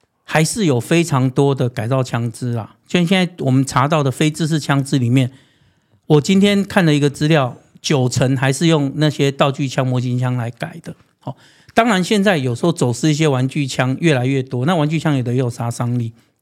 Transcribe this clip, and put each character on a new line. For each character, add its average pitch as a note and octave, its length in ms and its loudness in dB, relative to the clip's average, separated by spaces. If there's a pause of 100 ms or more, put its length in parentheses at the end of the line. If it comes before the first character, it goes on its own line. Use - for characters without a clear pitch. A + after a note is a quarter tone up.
(240)
还 D#3+ 200 2
是 G3+ 220 -2
有 B2+ 140 2
非 E3+ 240 0
常 C3 260 0
多 C#3 240 0
的 C3 160 -2
改 G#2+ 180 -6
造 C3 140 0
枪 A#2+ 300 -4
支 B2 220 -6
啊， A2 240 -8 (100)
就 F3 180 0
现 F3+ 220 2
在 F3+ 100 -8
我 C3 140 0
们 C3 120 4
查 C3 240 0
到 D#3 140 2
的 C#3 80 2
非 D#3 220 0
制 D#3 160 -4
式 D3+ 120 0
枪 C#3 240 0
支 C#3+ 140 -2
里 A#2+ 140 0
面， B2+ 200 2 (760)
我 D3+ 120 6
今 F#3+ 220 2
天 G3+ 220 2
看 G3+ 200 0
了 D3+ 120 4
一 C#3+ 40 2
个 C#3+ 120 2
资 D3+ 160 -4
料， C#3+ 280 2 (240)
九 B2+ 300 0
成 C3+ 260 0
还 C3 160 0
是 E3+ 140 -2
用 D3 300 2
那 D3+ 120 2
些 C#3+ 240 0
道 C#3 200 0
具 C3+ 160 -4
枪、 C3 180 -2
模 B2+ 160 0
型 B2 160 -4
枪 B2 180 -2
来 A#2 140 -4
改 E3 320 -12
的。 - 140 -16 (240)
好， - 180 -12 (380)
当 A#3 100 4
然 F#3+ 180 2
现 G3 200 0
在 G3 140 4
有 B2+ 180 -2
时 D3 100 -4
候 E3+ 80 2
走 B2+ 180 0
私 D#3 200 0
一 - 20 2
些 D#3 140 0
玩 C3 200 0
具 C#3 200 -4
枪 C3 320 -2
越 D#3+ 160 2
来 B2 100 -2
越 C3+ 160 -2
多， B2+ 240 -6
那 F3+ 100 0
玩 D3+ 140 0
具 E3 80 -2
枪 D3+ 180 0
有 C3 60 0
的 A#2+ 120 -4
也 B2 40 0
有 B2+ 100 0
杀 A#2 220 -6
伤 A#2+ 300 -4
力。 A2+ 140 -6 (280)